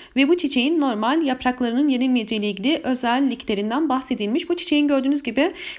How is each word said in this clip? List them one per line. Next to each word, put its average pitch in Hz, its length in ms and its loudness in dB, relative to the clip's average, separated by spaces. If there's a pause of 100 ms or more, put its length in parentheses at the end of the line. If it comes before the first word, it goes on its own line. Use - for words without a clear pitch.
(160)
ve 269 120 4
bu 349 80 4
çiçeğin 302 440 0
normal 254 420 2
yapraklarının 254 640 0
yenilmeyeceği 247 520 0
ile 208 80 -2
ilgili 208 360 -2
özelliklerinden 240 1040 0
bahsedilmiş. 254 600 -2
Bu 349 80 0
çiçeğin 294 320 0
gördüğünüz 277 340 2
gibi 262 300 0 (260)